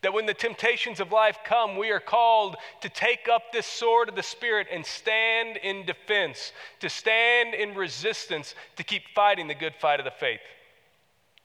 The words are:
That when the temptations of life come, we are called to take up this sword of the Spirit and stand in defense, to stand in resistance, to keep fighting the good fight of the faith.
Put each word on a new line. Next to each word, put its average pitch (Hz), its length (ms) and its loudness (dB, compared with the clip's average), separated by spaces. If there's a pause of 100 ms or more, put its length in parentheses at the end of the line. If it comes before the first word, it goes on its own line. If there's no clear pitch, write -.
That 190 100 0
when 214 140 0
the 208 80 0
temptations 226 640 -2
of 185 120 -4
life 214 320 4
come, 208 340 0
we 214 140 0
are 196 60 0
called 220 580 4 (260)
to 202 80 -8
take 240 360 0
up 233 240 0
this 220 160 -4
sword 233 440 2
of 185 60 -10
the 185 60 -4
Spirit 214 480 -2
and 165 140 -8
stand 226 720 0
in 196 300 -6
defense, 175 680 -2 (280)
to 180 100 -4
stand 233 640 2
in 208 200 -4
resistance, 165 800 -6 (220)
to 165 80 -8
keep - 300 -6
fighting 202 340 4
the 151 60 -4
good 151 220 -6
fight 147 220 2
of 135 60 -4
the 131 60 -4
faith. 120 320 -4 (1040)